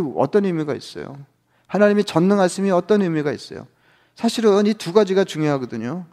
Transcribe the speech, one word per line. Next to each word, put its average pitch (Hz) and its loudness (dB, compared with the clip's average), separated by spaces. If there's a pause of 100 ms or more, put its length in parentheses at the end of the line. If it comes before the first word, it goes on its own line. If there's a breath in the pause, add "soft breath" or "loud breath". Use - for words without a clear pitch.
(160)
어떤 196 0
의미가 156 -2
있어요? - -12 (500)
하나님이 208 2
전능하심이 190 2
어떤 180 2
의미가 156 -2
있어요? - -12 (480)
사실은 214 2
이 220 2
두 170 -8
가지가 190 4
중요하거든요. 139 -4